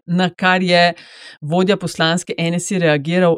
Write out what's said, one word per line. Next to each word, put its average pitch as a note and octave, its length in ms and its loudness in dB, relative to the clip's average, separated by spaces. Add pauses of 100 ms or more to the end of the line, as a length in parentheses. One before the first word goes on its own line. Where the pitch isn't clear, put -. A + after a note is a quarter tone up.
na F3 260 0
kar F#3 340 0
je F3 300 2 (460)
vodja F3+ 360 0
poslanske E3+ 600 -4
N E3+ 200 -2
S F3 160 -6
I F#3 80 -2
reagiral: E3 580 2